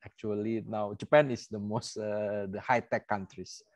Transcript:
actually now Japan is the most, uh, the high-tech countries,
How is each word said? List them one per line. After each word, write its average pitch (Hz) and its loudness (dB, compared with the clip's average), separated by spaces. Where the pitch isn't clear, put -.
actually 107 -2
now 107 -2
Japan 147 6
is 120 -4
the 107 -6
most, 107 -4
uh, 104 -2
the 98 -6
high-tech 117 0
countries, 95 -6